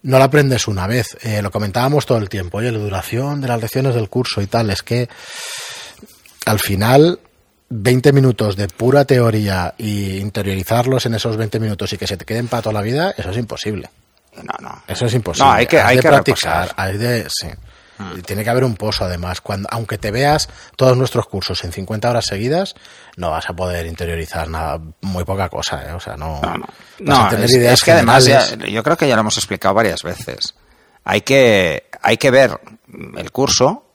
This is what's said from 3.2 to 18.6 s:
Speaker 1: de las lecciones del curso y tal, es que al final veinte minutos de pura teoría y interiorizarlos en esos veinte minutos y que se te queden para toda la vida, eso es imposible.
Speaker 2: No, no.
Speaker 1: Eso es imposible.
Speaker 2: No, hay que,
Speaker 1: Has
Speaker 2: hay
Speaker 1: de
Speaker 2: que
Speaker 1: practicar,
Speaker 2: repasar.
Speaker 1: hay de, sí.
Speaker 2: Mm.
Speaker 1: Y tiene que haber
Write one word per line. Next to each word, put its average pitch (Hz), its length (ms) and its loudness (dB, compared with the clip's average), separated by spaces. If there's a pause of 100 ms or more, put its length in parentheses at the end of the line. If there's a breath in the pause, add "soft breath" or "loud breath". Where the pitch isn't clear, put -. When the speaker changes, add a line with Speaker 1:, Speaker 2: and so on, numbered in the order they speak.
Speaker 1:
de 131 60 -6
las 120 160 -2
lecciones 131 320 0
del 110 140 -2
curso 123 340 -2
y 98 60 -4
tal, 113 220 0
es 92 120 -4
que 120 260 -2 (1400 loud breath)
al 110 140 0
final 123 600 4 (480)
veinte 123 440 2
minutos 113 440 2
de 98 120 -4
pura 135 360 2
teoría 107 760 2
y 101 400 -4
interiorizarlos 107 880 -2
en 117 80 -2
esos 110 220 -4
veinte 110 240 -4
minutos 104 320 -4
y 104 60 -8
que 98 80 -8
se 98 100 -6
te - 80 -16
queden 117 240 -6
para 120 140 -4
toda 110 120 -4
la 104 80 -2
vida, 147 340 -2
eso - 140 -8
es 101 60 -6
imposible. 180 520 -6 (480)
Speaker 2:
No, - 240 -12
no. - 280 -16
Speaker 1:
Eso 120 180 -4
es 110 80 0
imposible. 120 340 2
Speaker 2:
No, 120 60 6
hay 110 120 4
que, - 120 4
Speaker 1:
Has 101 80 6
Speaker 2:
hay 127 100 6
Speaker 1:
de 127 60 4
Speaker 2:
que 160 60 4
Speaker 1:
practicar, 95 600 2
Speaker 2:
repasar. - 80 -12
Speaker 1:
hay 98 220 -4
de, 113 320 -2
sí. - 160 -8 (680 soft breath)
Speaker 2:
Mm. 95 40 -12
Speaker 1:
Y 90 40 -14
tiene 101 220 -6
que 117 60 -2
haber 127 140 2